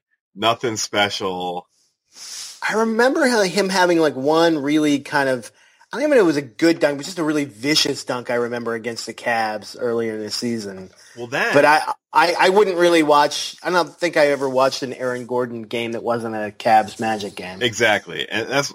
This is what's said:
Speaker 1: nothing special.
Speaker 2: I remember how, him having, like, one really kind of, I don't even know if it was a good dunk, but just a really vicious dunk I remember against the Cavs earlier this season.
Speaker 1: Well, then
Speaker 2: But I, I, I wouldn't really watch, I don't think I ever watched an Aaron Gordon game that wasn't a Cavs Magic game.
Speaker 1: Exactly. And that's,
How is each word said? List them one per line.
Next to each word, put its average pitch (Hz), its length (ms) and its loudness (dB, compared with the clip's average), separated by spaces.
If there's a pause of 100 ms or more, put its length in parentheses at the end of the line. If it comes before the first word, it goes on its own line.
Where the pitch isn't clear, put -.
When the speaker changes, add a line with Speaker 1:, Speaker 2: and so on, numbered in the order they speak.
(360)
Speaker 1:
nothing 113 420 0
special. 92 880 -4 (1000)
Speaker 2:
I 202 60 -2
remember 233 540 2
how, 233 140 2
him 190 280 0
having, 180 300 4
like, 147 160 2
one 156 440 4
really 147 400 2
kind 139 300 0
of, 123 220 -4 (400)
I 190 60 -8
don't 262 60 -2
even 302 80 2
know 254 100 6
if - 20 6
it 170 40 4
was 147 100 2
a 147 40 -2
good 165 380 0
dunk, 143 180 2
but 143 80 -10
just - 140 -14
a 165 40 -2
really 151 220 -2
vicious 131 580 -2
dunk 123 260 -6
I 123 60 -2
remember 120 400 -4
against 113 320 -8
the 110 60 -10
Cavs 110 680 -4
earlier 117 400 -2
this 107 160 -8
season. 101 560 -8 (260)
Speaker 1:
Well, 120 100 -12
then 185 260 -2
Speaker 2:
But 147 120 6
I, 147 280 4 (200)
I, 165 260 2
I 190 100 4
wouldn't 190 280 4
really 170 260 6
watch, 147 600 2
I 156 80 -4
don't 170 180 0
think 165 260 -4
I 151 120 4
ever 139 200 0
watched 131 360 2
an 127 100 -6
Aaron 123 320 -6
Gordon 120 380 -4
game 117 300 -6
that 107 100 -8
wasn't 113 320 -4
a 107 220 -6
Cavs 110 420 2
Magic 110 360 -4
game. 92 260 -12
Speaker 1:
Exactly. 107 680 0
And 107 180 -4
that's, 135 280 -2